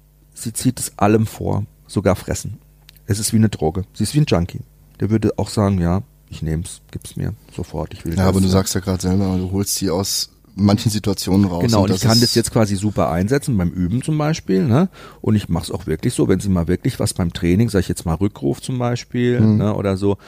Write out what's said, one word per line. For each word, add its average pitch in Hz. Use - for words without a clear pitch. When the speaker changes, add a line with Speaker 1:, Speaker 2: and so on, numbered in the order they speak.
Speaker 1:
sie -
zieht -
es -
allem 107
vor, 98
sogar 98
fressen. -
Es 101
ist 110
wie 117
eine 110
Droge. 90
Sie -
ist 104
wie 147
ein 156
Junkie. 87
Der 101
würde 110
auch 98
sagen, 98
ja, 87
ich -
nehm's, 78
gib's -
mir 90
sofort, -
ich -
will 82
Speaker 2:
Ja, 82
Speaker 1:
das. 92
Speaker 2:
aber 95
du 95
sagst 95
ja 98
grad 92
selber, 92
du 92
holst 98
sie 95
aus 95
manchen 101
Situationen 101
raus 87
Speaker 1:
Genau, 113
Speaker 2:
und 98
Speaker 1:
und 95
ich 92
Speaker 2:
das 120
Speaker 1:
kann 110
Speaker 2:
ist 120
Speaker 1:
das -
jetzt 113
quasi 104
super 95
einsetzen, 107
beim 87
Üben 92
zum 156
Beispiel, 160
ne? 139
Und 110
ich 107
mach's 82
auch -
wirklich 80
so, -
wenn 92
sie 101
mal 87
wirklich 90
was -
beim 87
Training, 92
sag 98
ich -
jetzt -
mal 82
Rückruf 127
zum 127
Beispiel, 120
Speaker 2:
Mhm. 107
Speaker 1:
ne, 101
oder 95
so, 98